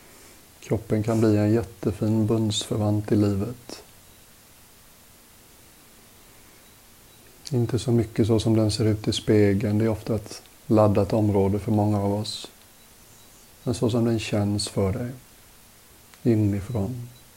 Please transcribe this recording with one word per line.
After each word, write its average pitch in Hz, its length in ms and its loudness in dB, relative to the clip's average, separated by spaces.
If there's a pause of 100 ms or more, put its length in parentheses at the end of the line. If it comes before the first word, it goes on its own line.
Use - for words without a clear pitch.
(600)
Kroppen 107 440 -4
kan 113 160 0
bli 107 180 4
en 104 140 2
jättefin 110 760 -2
bundsförvant 107 840 -2
i 117 40 2
livet. 104 680 -2 (3750)
Inte 120 280 0
så - 120 -2
mycket 117 360 2
så 110 120 2
som 113 160 2
den 110 160 2
ser 107 140 -2
ut 107 220 0
i 113 60 0
spegeln. 104 640 2
Det 110 80 2
är 113 40 2
ofta 110 260 -4
ett - 260 -10 (260)
laddat 107 460 4
område 101 460 2
för 110 120 -4
många 104 300 2
av 101 120 0
oss. - 340 -8 (1160)
Men 123 100 -4
så 120 160 -2
som 113 160 0
den 117 140 0
känns 104 500 -2
för 95 240 -2
dig. 123 180 -8 (1120)
Inifrån. 107 880 0 (260)